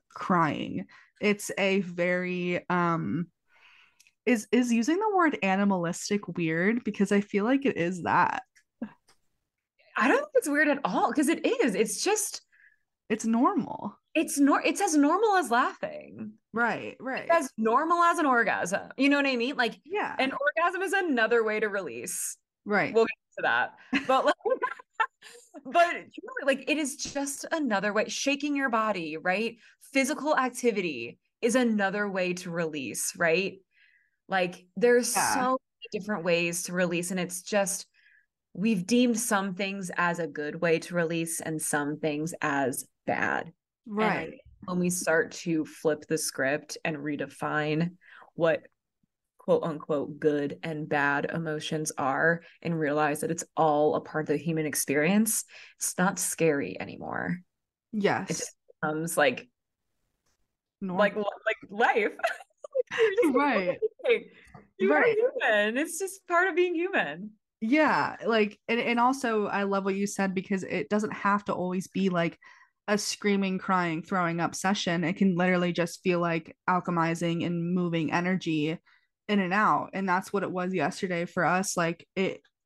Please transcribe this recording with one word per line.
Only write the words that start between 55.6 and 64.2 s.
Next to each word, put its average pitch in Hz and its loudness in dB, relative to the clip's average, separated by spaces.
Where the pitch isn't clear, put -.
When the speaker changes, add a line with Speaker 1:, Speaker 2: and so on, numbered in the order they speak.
Speaker 2:
it's - -6
not 185 0
scary 143 -2
anymore. 78 -6
Speaker 1:
Yes. 190 0
Speaker 2:
It 165 -4
just - -10
becomes, 156 -4
like, 139 2
Speaker 1:
Normal. 185 -6
Speaker 2:
like, 208 4
li-, 208 -2
like 220 -2
life. 220 0
<laughs> - -8
You're 440 6
just, 277 4
like, 277 2
Speaker 1:
Right. 180 0
Speaker 2:
"Okay, 233 0